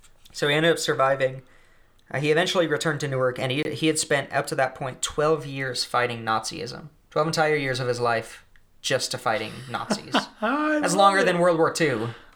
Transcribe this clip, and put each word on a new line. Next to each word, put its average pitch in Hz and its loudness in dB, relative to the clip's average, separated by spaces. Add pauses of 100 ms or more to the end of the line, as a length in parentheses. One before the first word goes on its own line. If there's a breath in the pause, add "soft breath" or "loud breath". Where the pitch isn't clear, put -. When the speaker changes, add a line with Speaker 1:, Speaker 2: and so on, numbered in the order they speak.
(320)
Speaker 1:
So - -4
he 143 2
ended 160 4
up 156 2
surviving. 135 0 (720 soft breath)
Uh, 131 -4
he 151 2
eventually 175 2
returned 147 -2
to 151 -4
Newark, 127 -2
and 127 -2
he, 143 -2
he 156 0
had 156 2
spent - 0
up 131 -2
to 156 -4
that 131 0
point 127 -8
twelve 151 0
years 135 -4
fighting 120 -2
Nazism. 113 -4 (200)
Twelve 151 2
entire 156 2
years 135 -2
of 131 -2
his 120 0
life 117 -2 (360)
just - -2
to 127 -6
fighting 110 -2 (180)
Nazis. - -6
Speaker 2:
<laughs> - -4
I 302 0
Speaker 1:
That's 277 0
Speaker 2:
love 190 0
Speaker 1:
longer 196 8
Speaker 2:
it. - 4
Speaker 1:
than 175 2
World 175 4
War 160 4
Two. 120 0 (260 soft breath)